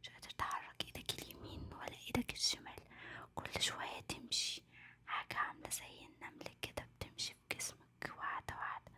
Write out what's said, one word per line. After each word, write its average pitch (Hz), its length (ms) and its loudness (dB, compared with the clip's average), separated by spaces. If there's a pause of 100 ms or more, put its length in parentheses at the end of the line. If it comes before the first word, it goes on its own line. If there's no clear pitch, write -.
مش - 60 -8
قادر - 220 -10
تحرك - 560 0
إيدك - 360 -2
اليمين - 380 -6 (120)
ولا - 240 -4 (100)
إيدك - 260 4
الشمال. - 480 4 (540)
كل - 280 2
شوية - 460 4
تمشي - 540 2 (440)
حاجة - 320 2
عاملة - 320 2
زي - 360 -2
النمل - 420 -8 (140)
كده - 260 -2 (100)
بتمشي - 360 -2 (140)
في - 80 0
جسمك - 640 -4
واحدة - 380 0
واحدة - 420 -2